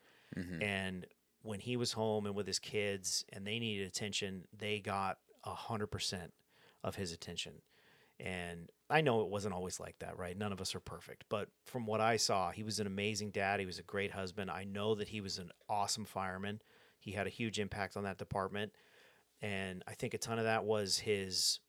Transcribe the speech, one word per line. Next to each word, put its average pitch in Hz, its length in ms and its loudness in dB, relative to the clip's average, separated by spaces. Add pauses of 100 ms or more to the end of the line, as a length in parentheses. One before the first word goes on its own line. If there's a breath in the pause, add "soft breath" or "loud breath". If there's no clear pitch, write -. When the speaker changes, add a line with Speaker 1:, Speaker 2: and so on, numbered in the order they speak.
(360 loud breath)
Speaker 1:
Mm-hmm. 87 260 -2
Speaker 2:
And 95 440 0 (340)
when 107 200 -6
he 123 160 -2
was 120 160 0
home 110 340 2
and 101 80 -2
with 98 120 -2
his 92 120 -2
kids 98 760 0
and 98 140 -8
they 107 120 -2
needed 107 280 0
attention, 95 600 -4 (100)
they 107 220 0
got 98 400 0 (260)
a 95 100 -6
hundred 107 340 -2
percent 92 460 -4 (480 soft breath)
of - 140 -2
his 92 160 -2
attention. 85 500 -8 (580 soft breath)
And 87 500 -4 (180)
I 151 120 8
know 120 220 6
it - 60 2
wasn't 101 260 0
always 90 260 -2
like 87 180 -10
that, 87 180 -6
right? 90 220 -4
None 104 140 0
of 92 80 -4
us - 160 -2
are 90 40 -4
perfect. - 480 -12
But 104 200 0 (160)
from 123 200 -4
what 107 160 4
I 113 160 8
saw, 95 360 4
he 107 100 -6
was 107 160 -2
an 107 80 2
amazing 101 460 0
dad. 101 260 4
He 98 80 0
was 90 140 -6
a - 20 -16
great 98 300 -2
husband. 95 400 -2
I 87 100 -4
know 101 320 2
that 101 140 -2
he 107 120 -4
was 95 180 -4
an 87 120 -10 (180)
awesome 104 360 2
fireman. 95 580 -2 (380 loud breath)
He - 100 -8
had 98 160 2
a - 40 0
huge 110 280 -2
impact 101 380 -2
on 101 80 0
that 95 120 -2
department. 98 560 -2 (720 loud breath)
And 95 460 -2
I 104 60 -8
think - 200 -2
a 87 40 -4
ton 113 200 0
of 113 60 2
that 113 200 4
was 104 360 4
his 98 580 2 (100)